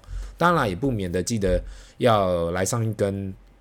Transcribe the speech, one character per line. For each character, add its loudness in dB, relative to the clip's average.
当 4
然 2
啦， 0
也 -2
不 -2
免 -2
的 0
记 -2
得 2
要 2
来 -2
上 -2
一 -2
根 -2